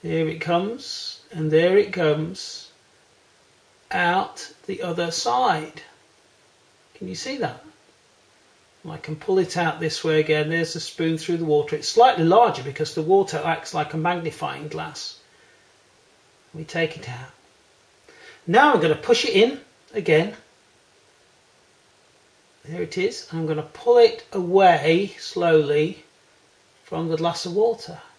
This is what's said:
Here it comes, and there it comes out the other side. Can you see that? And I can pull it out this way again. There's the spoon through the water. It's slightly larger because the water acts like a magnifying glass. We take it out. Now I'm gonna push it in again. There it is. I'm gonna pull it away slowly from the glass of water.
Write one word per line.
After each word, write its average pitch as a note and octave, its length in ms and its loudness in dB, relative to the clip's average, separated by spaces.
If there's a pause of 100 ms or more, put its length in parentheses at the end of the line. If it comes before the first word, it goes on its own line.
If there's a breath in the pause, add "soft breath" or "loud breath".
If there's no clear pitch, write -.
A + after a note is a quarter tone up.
Here D#3+ 240 -2
it D#3+ 140 -8
comes, F#3+ 800 -4 (100)
and D#3 180 -4
there F3 280 6
it G3+ 120 2
comes D#3 760 -2 (1200)
out - 600 -2 (140)
the - 160 -8
other E3+ 280 -4
side. G#3+ 720 -2 (1160)
Can F#3 120 -12
you F#3 60 -10
see C4 240 -10
that? - 260 -8 (1200)
And D#3+ 100 -14
I D#3 60 -14
can D#3 180 -10
pull F#3+ 220 0
it F3 180 0
out E3 240 -2
this D#3+ 240 -6
way D#3 160 2
again. D3+ 300 0
There's E3 240 -2
the E3 60 -8
spoon E3 360 -4
through E3 220 -4
the E3 80 -4
water. D3 280 0
It's - 140 -6
slightly A3 360 4
larger F#3+ 380 4
because C#3 320 -6
the E3 60 -4
water F3+ 420 2
acts - 300 -4
like D#3 220 -6
a - 20 -4
magnifying D#3 720 -6
glass. - 520 -12 (1300 soft breath)
We D#3 120 -14
take D#3+ 340 -4
it - 100 -14
out. B2 220 -14 (1160 loud breath)
Now B3+ 280 6
I'm D#3+ 80 2
gonna D#3 140 2
push - 280 2
it - 100 -2
in A#3+ 240 4 (360)
again. F3 420 2 (2250)
There E3+ 160 -8
it E3+ 160 -6
is. G#3 340 -4
I'm D#3+ 140 -4
gonna D3+ 160 -4
pull A#3+ 340 2
it A3+ 380 6
away F3+ 840 4
slowly D#3 840 0 (800)
from E3 240 -6
the D#3+ 80 0
glass E3 300 -2
of F3 80 -8
water. G#3 480 -2 (160)